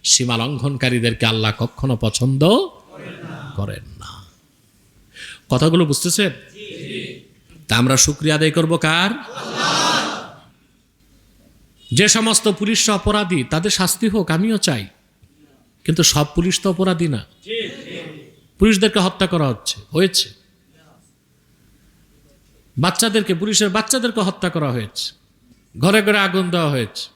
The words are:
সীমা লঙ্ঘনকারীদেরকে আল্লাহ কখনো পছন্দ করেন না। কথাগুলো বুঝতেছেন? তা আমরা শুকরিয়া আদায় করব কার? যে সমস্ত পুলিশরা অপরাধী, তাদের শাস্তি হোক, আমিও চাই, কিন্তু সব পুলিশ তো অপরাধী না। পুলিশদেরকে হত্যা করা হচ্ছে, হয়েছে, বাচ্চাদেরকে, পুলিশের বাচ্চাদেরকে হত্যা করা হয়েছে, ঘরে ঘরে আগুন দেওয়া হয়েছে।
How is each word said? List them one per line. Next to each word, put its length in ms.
সীমা 340
লঙ্ঘনকারীদেরকে 880
আল্লাহ 320
কখনো 440
পছন্দ 680
করেন 280
না। 260
কথাগুলো 360
বুঝতেছেন? 440
তা 100
আমরা 200
শুকরিয়া 380
আদায় 160
করব 260
কার? 320
যে 140
সমস্ত 400
পুলিশরা 480
অপরাধী, 480
তাদের 260
শাস্তি 380
হোক, 240
আমিও 260
চাই, 300
কিন্তু 200
সব 220
পুলিশ 260
তো 80
অপরাধী 380
না। 180
পুলিশদেরকে 400
হত্যা 280
করা 200
হচ্ছে, 340
হয়েছে, 380
বাচ্চাদেরকে, 580
পুলিশের 340
বাচ্চাদেরকে 520
হত্যা 280
করা 220
হয়েছে, 400
ঘরে 220
ঘরে 180
আগুন 300
দেওয়া 200
হয়েছে। 460